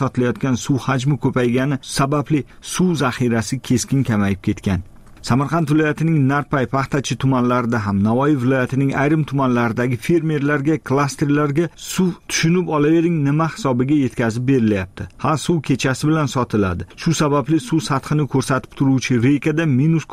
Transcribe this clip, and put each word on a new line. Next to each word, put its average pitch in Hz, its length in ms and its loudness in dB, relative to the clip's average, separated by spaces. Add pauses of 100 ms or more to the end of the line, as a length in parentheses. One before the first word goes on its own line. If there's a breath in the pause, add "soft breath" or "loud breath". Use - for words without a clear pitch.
sotilayotgan 123 640 0
suv 143 120 0 (100)
hajmi 135 360 0
ko'paygani 127 580 0
sababli 143 600 -2 (300 loud breath)
suv 175 300 2
zaxirasi 120 640 -2
keskin 131 360 0
kamayib 101 460 0
ketgan. 95 340 -2 (440)
Samarqand 139 440 0
viloyatining 156 460 2 (120)
Narpay, 143 440 0
Paxtachi 135 480 -2
tumanlarida 123 640 0
ham, 101 180 0
Navoiy 131 380 2
viloyatining 131 540 0
ayrim 147 340 2
tumanlaridagi 123 680 0
fermerlarga, 151 800 0 (140)
klasterlarga 143 760 0 (100)
suv - 360 -2 (180)
tushunib 170 460 0
olavering, 165 500 2
nima 151 280 2
hisobiga 131 420 0
yetkazib 123 520 0
berilyapti. 104 600 0 (100)
Ha, - 200 -2
suv 175 200 0 (100)
kechasi 135 400 0
bilan 151 240 2
sotiladi. 98 540 -2 (100)
Shu - 180 0
sababli 147 460 2
suv 160 300 0
sathini 143 440 -2
ko'rsatib 131 440 -2
turuvchi 131 480 2
reykada 147 400 2
minus 151 480 2